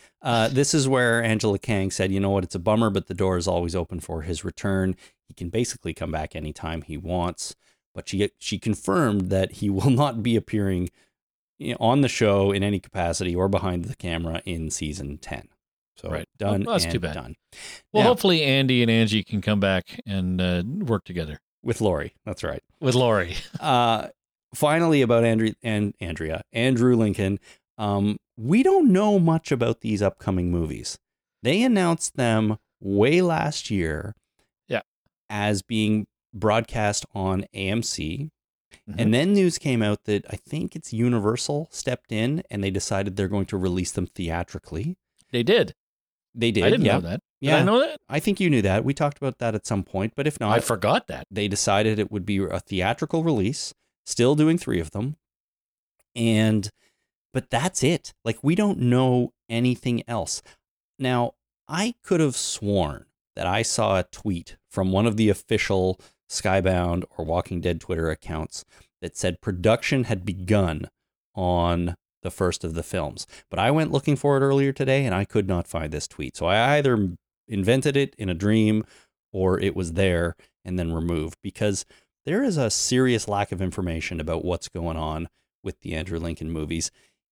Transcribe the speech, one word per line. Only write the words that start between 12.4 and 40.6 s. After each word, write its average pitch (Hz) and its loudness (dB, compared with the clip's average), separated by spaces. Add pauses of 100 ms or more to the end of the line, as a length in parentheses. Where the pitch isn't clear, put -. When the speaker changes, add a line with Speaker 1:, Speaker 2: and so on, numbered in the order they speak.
Speaker 1:
in 98 0
any 101 0
capacity 87 -2
or 92 2
behind 90 -2
the - -8
camera 82 -6
in 82 -6
season 73 -8
ten. - -12 (480)
So - -12
Speaker 2:
Right. 80 -6
Speaker 1:
done 101 0
Speaker 2:
Well, - -2
that's 92 0
Speaker 1:
and 85 -4
Speaker 2:
too 117 -2
bad. 82 -6
Speaker 1:
done. 87 -12 (560)
Speaker 2:
Well, 214 4
Speaker 1:
Now 220 6
Speaker 2:
hopefully 180 2
Andy 131 4
and 117 4
Angie 110 4
can 101 -4
come 104 0
back 95 0
and, 92 -2
uh, 90 0
work 123 -2
together. 80 -8 (200)
Speaker 1:
With 113 -4
Lori, 82 0 (120)
that's - -8
right. 76 -6 (160)
Speaker 2:
With 127 0
Lori. 104 2 (120)
<laughs> - -14
Speaker 1:
Uh, 120 2 (480)
finally, 156 4
about 117 4
Andrew 110 2 (100)
and 104 -2
Andrea, 80 -6 (120)
Andrew 123 4
Lincoln. 101 0 (380)
Um, 104 0 (200)
we 156 2
don't 359 6
know 202 4
much 165 2
about 117 0
these 107 -2
upcoming 95 0
movies. 78 -4 (460)
They 156 2
announced 190 2
them 110 2 (220)
way 104 2
last 160 -2
year 87 -2 (540)
Speaker 2:
Yeah. 113 -4 (480)
Speaker 1:
as 104 -2
being 107 0 (260)
broadcast 107 0
on 95 -2
A 98 -6
M 113 -2
C. 101 -6 (580)
Speaker 2:
Mm-hmm. 95 -8
Speaker 1:
And 107 2
then 160 2
news 185 4
came 123 0
out 104 0
that 104 0
I 104 -8
think - -8